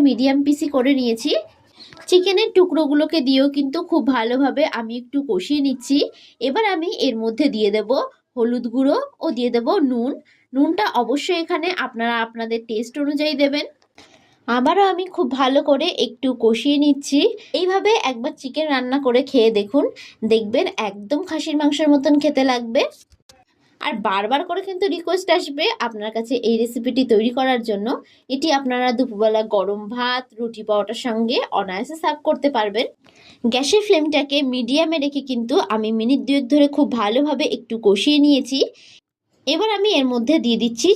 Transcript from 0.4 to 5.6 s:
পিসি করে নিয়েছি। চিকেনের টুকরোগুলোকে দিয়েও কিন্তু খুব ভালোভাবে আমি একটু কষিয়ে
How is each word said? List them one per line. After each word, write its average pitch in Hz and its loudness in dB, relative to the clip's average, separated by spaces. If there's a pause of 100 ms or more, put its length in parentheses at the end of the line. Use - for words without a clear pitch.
পিসি 294 0
করে 254 4
নিয়েছি। 240 -2 (760)
চিকেনের 392 4
টুকরোগুলোকে 311 2
দিয়েও 269 4 (100)
কিন্তু 285 -2 (100)
খুব 320 2 (140)
ভালোভাবে 247 0 (160)
আমি 226 -8
একটু 262 -8 (120)
কষিয়ে 220 0